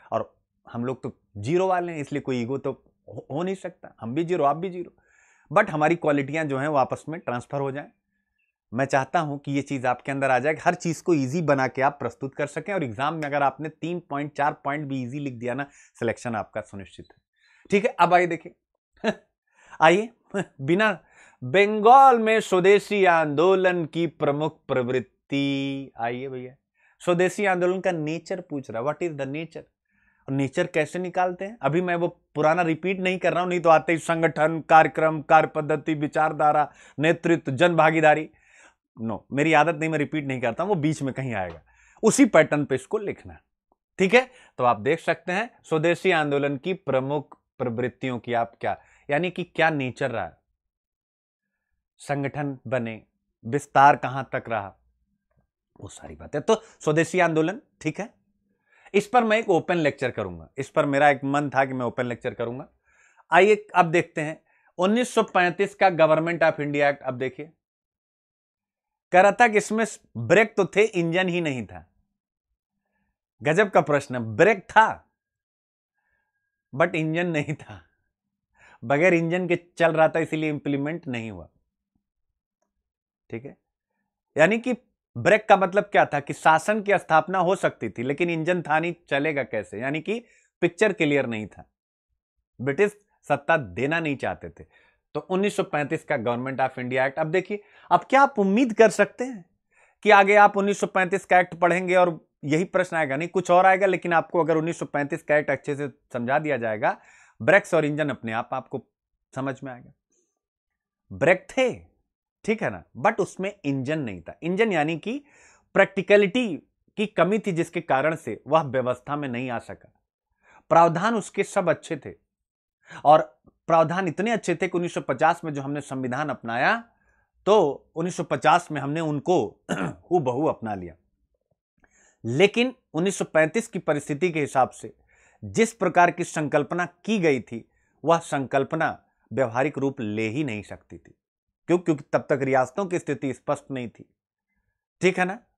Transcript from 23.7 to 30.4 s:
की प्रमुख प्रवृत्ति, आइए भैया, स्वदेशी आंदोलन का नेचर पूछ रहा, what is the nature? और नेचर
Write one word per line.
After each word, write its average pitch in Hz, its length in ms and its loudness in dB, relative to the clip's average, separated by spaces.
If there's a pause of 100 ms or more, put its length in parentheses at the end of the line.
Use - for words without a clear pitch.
की 165 220 -4
प्रमुख 151 580 -4
प्रवृत्ति, 135 1300 -4
आइए 123 300 -8
भैया, 127 280 -14 (440)
स्वदेशी 180 460 0
आंदोलन 185 340 0
का 185 120 -2
नेचर 165 500 -6
पूछ 139 300 -12
रहा, 113 120 -6
what 147 140 -4
is 175 120 -4
the 139 160 -10
nature? 151 380 -12 (640)
और 139 40 -4
नेचर 139 360 -2